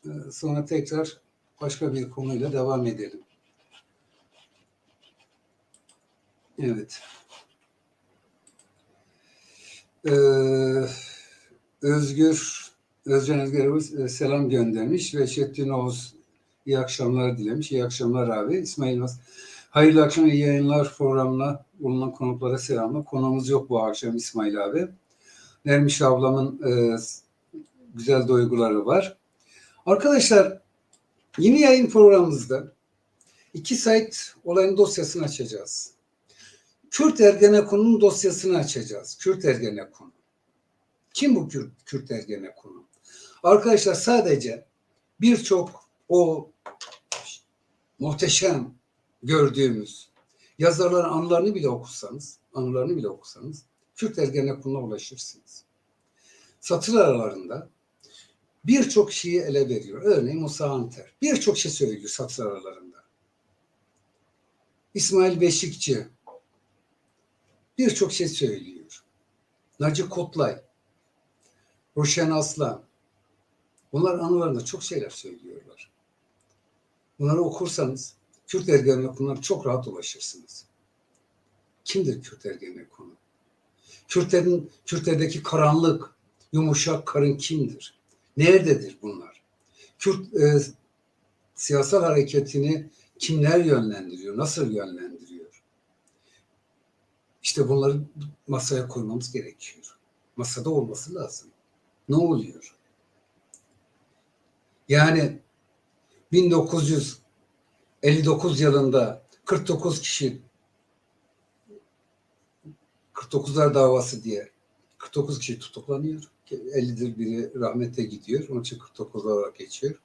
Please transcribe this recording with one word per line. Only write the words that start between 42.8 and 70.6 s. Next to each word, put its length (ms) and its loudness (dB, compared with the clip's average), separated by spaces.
Arkadaşlar 520 6
sadece 720 0
birçok 680 2
o 420 2
muhteşem 760 -2
gördüğümüz 880 0
yazarların 500 2
anılarını 460 0
bile 140 -2
okusanız, 720 -10
anılarını 420 -4
bile 120 -6
okusanız 560 -16
Kürt 220 -6
Ergenekon'una 600 -4
ulaşırsınız. 840 -14
Satır 340 -2
aralarında 720 0
birçok 480 2
şeyi 280 -2
ele 280 0
veriyor. 340 -8
Örneğin 380 0
Musa 300 -6
Anter 520 -8
birçok 360 0
şey 140 -4
söylüyor 360 -4
satır 380 -10
aralarında. 580 -14
İsmail 460 2
Beşikçi 680 -2
birçok 340 0
şey 160 -4
söylüyor. 760 -8
Naci 280 -2
Kotlay, 540 -4